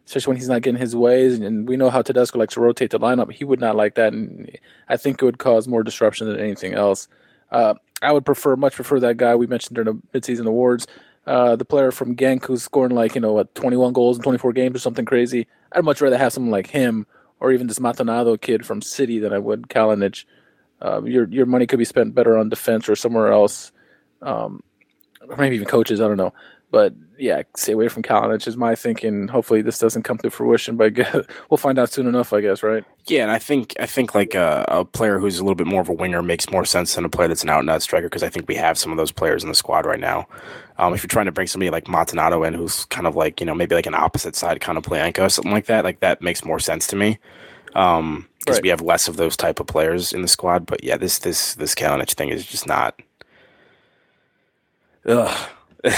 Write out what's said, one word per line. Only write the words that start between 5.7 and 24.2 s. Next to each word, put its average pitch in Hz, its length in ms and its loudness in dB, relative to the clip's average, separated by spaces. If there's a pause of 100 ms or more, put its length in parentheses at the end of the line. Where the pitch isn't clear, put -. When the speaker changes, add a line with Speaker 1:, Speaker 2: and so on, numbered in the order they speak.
Speaker 1:
disruption 110 460 -2
than 104 100 -6
anything 98 360 -6
else. 101 340 0 (420)
Uh, 113 240 2 (280)
I 143 100 2
would 143 140 0
prefer, 139 300 2
much 135 180 0
prefer 131 260 -2
that 120 160 2
guy 120 200 4
we 120 100 2
mentioned 123 300 -8
during 110 260 -2 (100)
the 135 80 -4
midseason 117 260 -4
awards, 123 400 2 (400)
uh, 123 300 4
the 127 80 -6
player 135 280 2
from 123 220 -6
Genk 131 300 0
who's 123 180 -4
scoring, 127 320 2
like, 117 200 2
you 127 80 -2
know, 107 100 2
what, 107 220 0
twenty-one 123 400 0
goals 123 240 4
in 117 40 -12
twenty-four 127 300 2
games 127 240 0
or 123 40 -8
something 120 260 -4
crazy. 123 400 0 (260)
I'd 175 100 -16
much 151 200 0
rather 131 160 4
have 131 160 2
someone 123 180 -2
like 98 160 -2
him 117 380 -2 (340)
or 131 120 2
even 123 160 0
this 110 120 -6
Maldonado 117 560 0
kid 110 300 -2
from 107 160 -6
City 117 360 -2
than 104 140 -2
I 98 60 0
would 107 300 -4
Kalinic. 107 580 0 (560)
Uh, - 220 -2
your, 120 260 2
your 123 160 2
money 123 200 2
could 123 120 0
be 117 80 2
spent 117 280 0
better 117 220 6
on 110 140 2
defense 113 360 -2
or 107 100 2
somewhere 113 360 2
else. 104 400 2 (480)